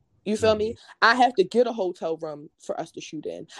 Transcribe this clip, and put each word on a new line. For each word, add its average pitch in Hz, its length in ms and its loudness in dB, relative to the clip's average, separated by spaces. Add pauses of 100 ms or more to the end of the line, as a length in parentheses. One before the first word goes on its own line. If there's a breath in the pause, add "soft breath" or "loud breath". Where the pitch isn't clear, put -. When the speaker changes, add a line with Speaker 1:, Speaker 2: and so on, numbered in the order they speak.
(240)
Speaker 1:
You 214 120 -2
feel 220 200 2
me? 214 100 -4
Speaker 2:
Mm-hmm. - 200 -10 (160)
Speaker 1:
I 226 140 6
have 254 200 4
to 190 80 4
get 233 240 2
a 254 40 -4
hotel 175 460 -6
room 151 320 -12 (100)
for - 200 -10
us 170 120 -12
to - 80 -18
shoot - 260 -12
in. - 200 -12 (140)